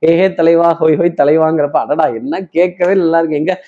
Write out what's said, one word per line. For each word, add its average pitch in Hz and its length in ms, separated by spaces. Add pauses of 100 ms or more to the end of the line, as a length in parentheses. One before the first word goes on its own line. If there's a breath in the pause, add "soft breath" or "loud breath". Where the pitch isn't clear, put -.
"ஏஹே 170 280
தலைவா, 165 460
ஹோய் 160 160
ஹோய் 170 260
தலைவாங்கிறப்ப," 156 480
"அடடா, 151 360
என்ன 139 440
கேட்கவே 180 440
நல்லா 165 240
இருக்கு, 156 180
எங்க 175 320